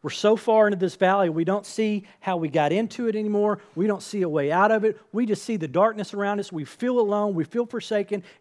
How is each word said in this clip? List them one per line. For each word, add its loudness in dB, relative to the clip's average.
We're -6
so 4
far 4
into 0
this -2
valley, 2
we -2
don't -2
see -2
how -2
we -2
got 2
into -2
it -2
anymore. 0
We 0
don't -2
see -4
a 0
way 0
out 4
of 2
it. -2
We -2
just -2
see -4
the -4
darkness 0
around -2
us. -8
We -8
feel -2
alone. 0
We -2
feel -4
forsaken. -4